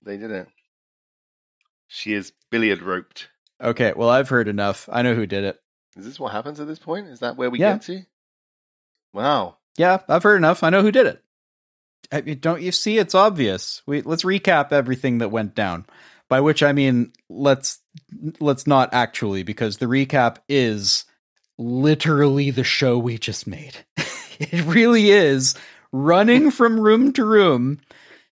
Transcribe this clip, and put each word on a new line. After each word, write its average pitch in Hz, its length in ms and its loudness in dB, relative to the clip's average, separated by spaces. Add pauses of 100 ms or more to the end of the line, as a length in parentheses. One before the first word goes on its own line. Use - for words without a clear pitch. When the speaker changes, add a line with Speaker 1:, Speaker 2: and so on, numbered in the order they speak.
Speaker 1:
they 101 140 -12
did 110 140 -12
it. 95 180 -10 (1400)
She - 260 -8
is 98 180 -8 (180)
billiard 110 320 0
roped. 92 460 -10 (340)
Speaker 2:
Okay, 117 320 -2
well, 117 140 0
I've 131 220 2
heard 117 180 2
enough. 101 420 -4
I 120 120 -2
know 123 120 0
who 113 120 -4
did 98 180 -4
it. 95 160 -8 (380)
Speaker 1:
Is 98 80 -18
this 135 120 -20
what 123 140 -10
happens 147 260 -10
at 147 80 -12
this 156 120 -14
point? 180 300 -12
Is 123 120 -20
that 120 160 -8
where 127 140 -4
we 123 80 -8
Speaker 2:
Yeah. 196 160 2
Speaker 1:
get 214 80 -12
to? 185 200 -14 (1120)
Wow. 110 460 -2 (180)
Speaker 2:
Yeah, 180 220 2 (100)
I've 165 140 0
heard 208 160 4
enough. 165 240 2
I 165 80 2
know 196 100 4
who 208 100 4
did 226 160 4
it. - 160 -6 (880)
I 147 120 -4
mean, 147 180 -8
don't 165 220 -2
you 180 100 -6
see? 214 240 -2
It's 202 180 0
obvious. 160 720 0
We, 143 140 -4
let's 156 240 -6
recap 180 480 0
everything 127 460 0
that 113 100 -2
went 107 260 -4
down. 92 300 -4 (460)
By 131 100 2
which 147 220 2
I 143 100 4
mean, 131 400 0 (160)
let's, 135 520 -2 (600)
let's 147 260 -2
not 135 280 2
actually, 107 480 -2
because 107 340 -6
the 127 100 -6
recap 131 520 0 (100)
is 110 560 -2 (540)
literally 143 920 0
the 127 140 -2
show 123 320 0
we 117 220 -4
just - 280 -10
made. 104 300 -14 (220)
<laughs> - 80 -6 (360)
It 170 220 -4
really 214 460 4
is 139 440 4 (380)
running 208 580 4
<laughs> - 0 -
from 233 300 2
room 226 320 4
to 254 140 0
room, 147 520 2 (580)